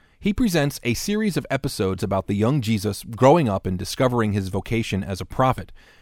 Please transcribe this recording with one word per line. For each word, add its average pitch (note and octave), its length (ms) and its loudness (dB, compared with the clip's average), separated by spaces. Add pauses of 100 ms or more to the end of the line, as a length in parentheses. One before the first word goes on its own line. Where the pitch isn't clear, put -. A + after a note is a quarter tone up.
(180)
He G3+ 140 0
presents E3+ 500 2
a A#2+ 100 2
series G#3 440 -2
of B2+ 120 -4
episodes F#2+ 540 -2
about F#2+ 240 -2
the G#2 80 -2
young A#2 260 2
Jesus G#2 420 -2
growing C3 460 4
up F#2+ 160 -2
and F#2 140 -2
discovering A#2 540 0
his F#2+ 160 -2
vocation G2+ 540 -4
as G2 180 -8
a F2+ 40 -10
prophet. C3 460 0 (300)